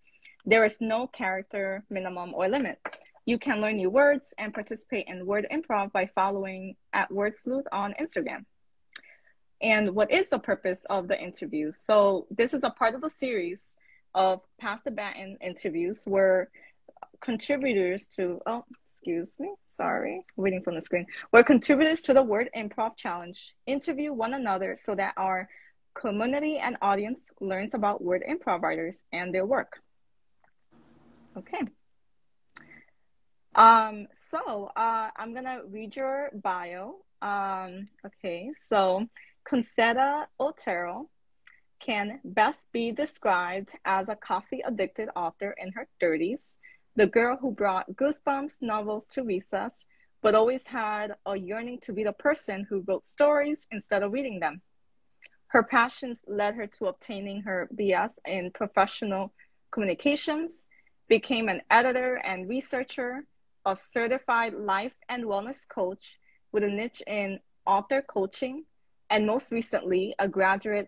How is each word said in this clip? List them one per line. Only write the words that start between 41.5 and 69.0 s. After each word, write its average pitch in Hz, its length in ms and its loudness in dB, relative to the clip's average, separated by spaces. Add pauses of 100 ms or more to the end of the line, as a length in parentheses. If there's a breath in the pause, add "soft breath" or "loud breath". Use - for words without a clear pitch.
can 208 440 -4
best 214 480 2
be 233 200 -2
described 196 800 -2 (120)
as 190 240 0
a 214 80 -6
coffee-addicted 214 1000 -4
author 180 420 -6
in 190 160 -10
her 262 140 -12 (120)
thirties, 170 560 -2 (400 soft breath)
the 208 120 6
girl 240 340 2
who 262 100 -2
brought 196 440 0
Goosebumps 285 640 -2
novels 214 480 -4
to 262 140 -6
recess, 202 640 -4 (360)
but 214 140 6
always 240 320 4
had 214 480 -4 (100)
a 196 100 -4
yearning 226 460 -6
to - 100 -10
be 202 120 -2
the 208 100 0
person 214 560 0
who 196 180 -2
wrote 185 180 -2
stories 294 680 2
instead 202 320 -2
of 202 100 -2
reading 254 260 -4
them. 170 220 -4 (840 soft breath)
Her 233 160 6
passions 240 640 0
led 208 280 0
her 214 120 -8
to - 180 -8
obtaining 196 560 -6
her 185 340 -4
B 196 160 2
S 185 340 2
in 180 260 -4
professional 202 800 0 (380 soft breath)
communications, 294 960 -2 (420)
became 226 400 2
an 180 200 -4
editor 254 460 4
and 185 320 -6
researcher, 254 800 -6 (400)
a 190 100 2
certified 233 800 0
life 202 400 -2 (160)
and 247 160 -6
wellness 208 420 -4
coach - 500 -6 (340)
with 208 120 2
a 208 60 2
niche 208 360 -4
in 196 340 -4 (260)
author 202 360 4
coaching, 254 640 -4 (440)